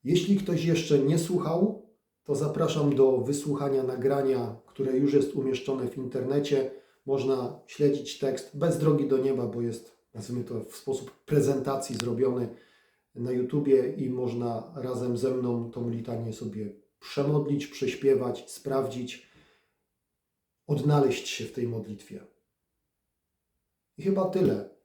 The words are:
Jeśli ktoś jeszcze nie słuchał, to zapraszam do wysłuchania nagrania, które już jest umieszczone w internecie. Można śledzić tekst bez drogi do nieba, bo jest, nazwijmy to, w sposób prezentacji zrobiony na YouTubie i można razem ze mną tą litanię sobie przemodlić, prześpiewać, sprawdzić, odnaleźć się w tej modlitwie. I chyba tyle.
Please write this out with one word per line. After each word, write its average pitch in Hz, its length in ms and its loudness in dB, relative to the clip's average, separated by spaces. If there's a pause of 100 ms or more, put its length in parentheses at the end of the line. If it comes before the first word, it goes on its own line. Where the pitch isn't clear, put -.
Jeśli 180 340 2
ktoś 165 280 0
jeszcze 151 340 4
nie 156 200 4
słuchał, 175 640 0 (380)
to 143 120 -2
zapraszam 147 600 2
do 131 220 6
wysłuchania 139 680 0
nagrania, 127 720 0 (100)
które 131 320 -2
już 143 160 4
jest - 220 2
umieszczone 131 520 -2
w - 100 -8
internecie. 135 760 0 (340)
Można 131 640 -2
śledzić - 520 0
tekst - 380 -4
bez 156 200 2
drogi 143 300 4
do 135 100 4
nieba, 127 300 0
bo 120 140 -4
jest, - 360 -6 (160)
nazwijmy 120 300 -6
to, 113 160 -6
w - 160 -12
sposób - 360 -6 (140)
prezentacji 139 720 2
zrobiony 120 520 0 (680)
na 120 160 -4
YouTubie 127 600 4
i 127 160 -4
można 120 680 -4
razem 123 420 -4
ze 131 140 0
mną 120 400 -2
tą 120 180 -6
litanię 117 440 -6
sobie 104 400 -8 (260)
przemodlić, 143 680 -2
prześpiewać, - 840 0
sprawdzić, 123 760 -6 (1400)
odnaleźć 139 600 2
się - 180 -8
w - 60 -14
tej 120 160 -4
modlitwie. 104 540 -10 (1800)
I 147 60 -14
chyba 190 260 2
tyle. 139 560 0